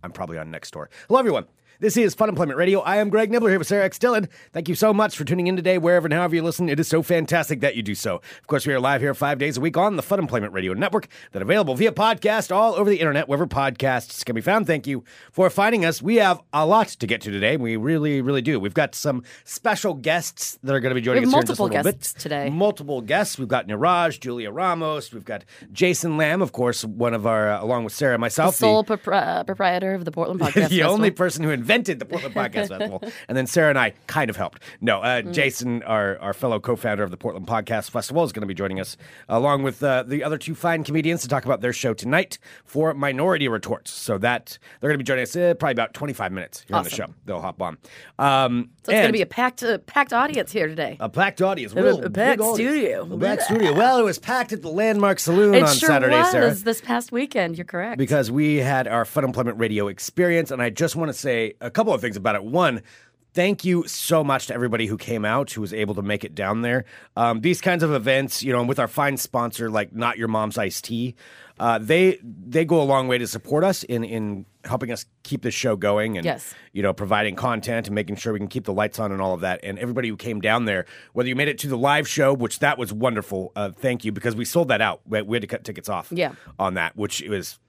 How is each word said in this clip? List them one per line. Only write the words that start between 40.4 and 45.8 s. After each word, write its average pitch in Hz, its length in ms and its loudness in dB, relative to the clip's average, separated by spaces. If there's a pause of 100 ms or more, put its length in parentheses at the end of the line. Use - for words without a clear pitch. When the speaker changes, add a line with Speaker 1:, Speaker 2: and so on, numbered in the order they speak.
Speaker 1:
fine 165 300 -2
comedians, 160 400 -2
to 127 40 -10
talk 131 180 -2
about 123 160 0
their 123 120 0
show 120 220 -2
tonight 135 420 -2 (280)
for 156 280 0
Minority 143 540 0
Retorts. 113 440 -4
So - 280 -4
that, 120 400 -2 (200)
they're 135 120 -2
gonna 147 80 0
be 131 40 -6
joining 127 200 0
us, 120 120 -8
uh, 175 220 4
probably 160 140 0
about 117 240 -2